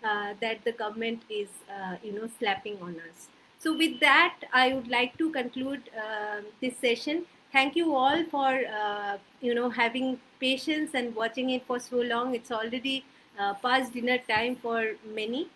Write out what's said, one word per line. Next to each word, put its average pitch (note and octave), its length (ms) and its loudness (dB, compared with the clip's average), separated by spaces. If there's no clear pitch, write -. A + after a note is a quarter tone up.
uh, G#3 360 0
that A3 240 -2
the A#3 60 0
government A3+ 580 -4
is, G#3 200 -4
uh, F#3+ 360 -8
you G#3+ 80 -8
know, A3 160 -6
slapping G#3 420 -2
on F3 140 -10
us. - 160 -20
So D#4+ 180 0
with D4+ 220 0
that, D4+ 380 6
I B3+ 220 6
would B3+ 120 -4
like B3 320 0
to D#4+ 140 0
conclude, C4 680 -4
uh, G#3+ 440 -4
this B3+ 160 -2
session. D4 500 0
Thank C#4 220 4
you E4 220 4
all C#4 300 6
for, C4+ 340 2
uh, G#3 380 -2
you A#3+ 140 0
know, A#3+ 160 2
having B3 500 0
patience D4+ 560 0
and A#3+ 220 -2
watching A3+ 340 0
it B3+ 160 -2
for B3 140 -2
so B3 160 -4
long. A#3+ 400 0
It's A#3+ 160 -6
already, A#3+ 520 -2
uh, G3+ 140 0
past B3 380 2
dinner B3 260 0
time A#3 360 0
for A3+ 380 -2
many A3 520 -4